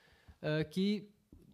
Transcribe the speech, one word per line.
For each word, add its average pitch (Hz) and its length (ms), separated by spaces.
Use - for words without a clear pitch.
eh, 151 220
que 196 460